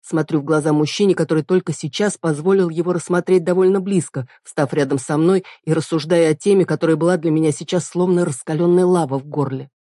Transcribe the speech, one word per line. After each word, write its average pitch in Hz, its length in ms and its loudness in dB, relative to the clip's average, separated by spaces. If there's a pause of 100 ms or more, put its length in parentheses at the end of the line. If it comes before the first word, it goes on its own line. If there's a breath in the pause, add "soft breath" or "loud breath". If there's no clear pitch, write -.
Смотрю 160 400 -2
в - 20 -12
глаза 156 300 0
мужчине, 156 420 0
который 156 280 0
только 180 300 -2
сейчас 196 440 -4
позволил 170 520 0
его 165 240 -2
рассмотреть 180 500 0
довольно 185 360 2
близко, 180 480 -4 (160 soft breath)
встав - 300 -4
рядом 143 260 0
со 151 180 -4
мной 180 260 2 (200 loud breath)
и 156 100 -2
рассуждая 160 580 0
о 151 40 2
теме, 196 280 2
которая 160 320 0
была 175 220 2
для 160 140 0
меня 156 200 2
сейчас 170 360 -4
словно 175 360 0
раскаленная 175 640 0
лава 165 320 0
в 135 80 -8
горле. 139 560 -6